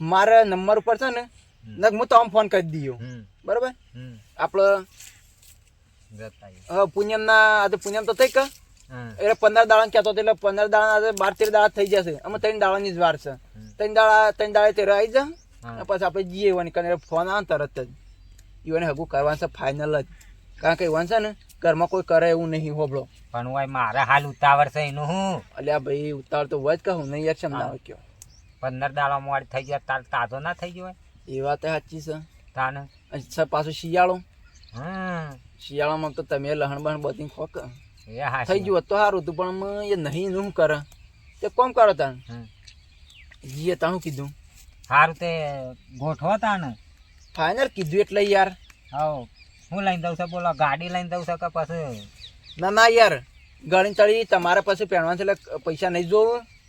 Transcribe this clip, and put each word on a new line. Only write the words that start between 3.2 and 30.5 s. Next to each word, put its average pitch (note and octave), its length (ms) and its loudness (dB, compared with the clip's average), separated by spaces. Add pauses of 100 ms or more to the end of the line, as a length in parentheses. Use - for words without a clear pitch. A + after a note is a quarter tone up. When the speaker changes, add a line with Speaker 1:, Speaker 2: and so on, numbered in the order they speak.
Speaker 1:
બરોબર? A#3+ 260 -2 (240)
Speaker 2:
હમ. B2 240 -18 (180)
Speaker 1:
આપણે F#3+ 480 2 (1300)
Speaker 2:
જતા G#2+ 280 -18
આવીએ. F#2 240 -20
Speaker 1:
હવે F#3+ 160 2
પૂનમના, G#3+ 760 4
આ G3+ 40 4
તો G3 100 -2
પૂનમ G#3 280 -4
તો A3 80 0
થઈ B3+ 140 4
કે? C4 140 2 (480)
Speaker 2:
હમ. B2 200 -14
Speaker 1:
એટલે F#3+ 240 2
પંદર A3 320 4
દાડાને A3 260 6
કહેતો G#3+ 180 4
હતો, G3+ 100 -2
એટલે A3 140 2
પંદર G3+ 340 0
દાડાના G#3+ 280 4
આજે G#3+ 160 2
બાર G3 220 0
તેર A3 180 0
દાડા G#3 160 6
થઈ G3+ 180 0
જશે. F3+ 320 0
આમાં G#3 220 -8
ત્રણ G#3+ 200 0
દાડાની G3 320 0
જ E3+ 80 -6
વાર E3 180 2
છે. - 120 -12
Speaker 2:
હમ. - 480 -16
Speaker 1:
ત્રણ G#3+ 160 -4
દાડા, G#3+ 380 6
ત્રણ G#3+ 200 -2
દાડે G#3+ 200 6
તે G3+ 140 0
રહી G3+ 220 4
જા. C4 200 0 (360)
Speaker 2:
હા. A#2 80 -14
Speaker 1:
અને A3+ 120 -12
પછી F#3+ 220 -2
આપણે F#3+ 180 -2
જઈએ F#3+ 240 -2
ઈવોને F3+ 220 0
કને F3 260 -2
ફોન E3 340 -4
આવે G3+ 100 0
ને G3 60 -4
તરત D3 340 -4
જ. B2 100 -8 (760)
ઈવોને D#3+ 200 -2
હગું D#3 220 -4
કરવાનું D3 300 0
છે E3 100 -6
ફાઇનલ D3 540 -4
જ. C3 40 -8 (560)
કારણ D#3+ 140 2
કે F#3 100 -4
ઈવોને E3 220 -2
છે A3+ 120 0
ને G#3+ 160 -6 (240)
ઘરમાં E3 280 2
કોઈ F#3 160 -2
કરે E3 260 4
એવું E3 200 0
નહીં, D#3 240 -6
હોભળો. C#3 340 -4 (240)
Speaker 2:
પણ A#2+ 160 -6
ઓય C3+ 180 -4
મારે B2 340 -2
હાલ C#3 260 2
ઉતાવળ C#3+ 440 4
છે D3+ 100 -8
એનું D3 280 -6
હું? F#3 340 -4 (160)
Speaker 1:
અલ્યા D3 220 -2
ભાઈ, C#3+ 320 -6
ઉતાવળ C#3+ 360 -6
તો C#3+ 120 -4
હોય D3 180 -2
જ, - 20 -6
કહું E3 300 -4
નહીં D3+ 160 -6
યાર, D#3+ 100 0
શેમ D#3 160 -6
ના C3+ 80 -6
Speaker 2:
હા. A#2+ 80 -6
Speaker 1:
હોય C3 180 -12
કયો? A2+ 120 -20 (640)
Speaker 2:
પંદર C3 320 -6
દાડા C#3 280 -2
મોડ C#3 240 -4
થઈ C3 200 -8
ગયા, C#3 140 -6
તાર C3 240 -6
તાજો B2 380 -6
ના D#3+ 140 -8